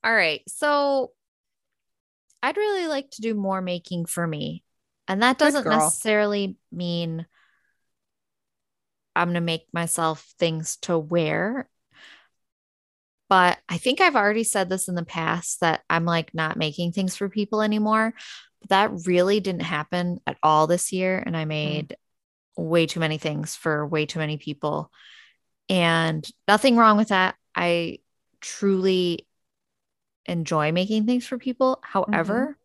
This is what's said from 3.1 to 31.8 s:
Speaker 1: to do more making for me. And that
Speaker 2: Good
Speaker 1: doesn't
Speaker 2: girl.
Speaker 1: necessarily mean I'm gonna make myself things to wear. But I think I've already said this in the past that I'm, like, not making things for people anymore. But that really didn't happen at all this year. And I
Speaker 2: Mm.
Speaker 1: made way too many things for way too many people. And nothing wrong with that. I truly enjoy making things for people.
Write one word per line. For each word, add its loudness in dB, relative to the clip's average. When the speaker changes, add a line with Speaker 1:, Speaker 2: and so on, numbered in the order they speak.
Speaker 1:
to -14
do -2
more -2
making -6
for -4
me. -8
And -2
that 4
Speaker 2:
Good 4
Speaker 1:
doesn't 2
Speaker 2:
girl. 2
Speaker 1:
necessarily 0
mean -4
I'm 0
gonna 0
make -4
myself -4
things -2
to 0
wear. -2
But 6
I -2
think 0
I've 4
already 2
said -2
this -4
in -4
the -4
past -4
that 0
I'm, 2
like, -2
not -4
making -4
things -2
for -4
people -2
anymore. 0
But -20
that 4
really 4
didn't -4
happen -2
at -6
all 6
this 0
year. -2
And -4
I -2
Speaker 2:
Mm. -4
Speaker 1:
made -4
way 2
too -6
many 0
things -6
for -2
way 0
too -8
many -4
people. -6
And 0
nothing 6
wrong 8
with 2
that. 2
I -2
truly 0
enjoy 0
making 0
things 0
for -6
people. 0